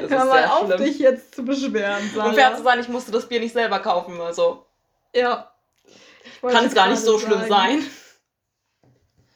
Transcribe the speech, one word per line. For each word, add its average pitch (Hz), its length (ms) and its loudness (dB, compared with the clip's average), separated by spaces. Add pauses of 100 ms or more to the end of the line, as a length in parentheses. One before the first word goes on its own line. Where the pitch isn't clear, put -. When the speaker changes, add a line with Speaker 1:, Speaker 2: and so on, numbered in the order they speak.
Speaker 1:
Es - 80 -6
Speaker 2:
Hör 269 120 2
Speaker 1:
ist 262 60 0
Speaker 2:
mal 262 100 4
Speaker 1:
sehr 254 160 2
Speaker 2:
auf, 339 120 2
Speaker 1:
schlimm. 277 120 0
Speaker 2:
dich 285 200 -2
jetzt 262 360 0
zu 254 100 -10
beschweren, 214 580 -4 (120)
Speaker 1:
Um 220 180 -2
fair - 20 -2
Speaker 2:
Sarah. 262 220 4
Speaker 1:
zu 226 60 -10
sein, 240 180 2
ich 240 80 -8
musste 240 240 -8
das - 160 -2
Bier 233 100 -2
nicht 226 140 -6
selber 214 280 -2
kaufen, 180 380 -4
also 170 460 -2 (500)
Speaker 2:
Ja. 240 380 -2 (720)
Ich - 180 -20
wollte 247 140 2
Speaker 1:
kann 233 100 4
es - 80 -2
gar 247 140 6
nicht 220 160 0
Speaker 2:
gerade 220 140 4
Speaker 1:
so - 0 -
schlimm 208 280 -2
Speaker 2:
sagen. 214 380 2 (1500)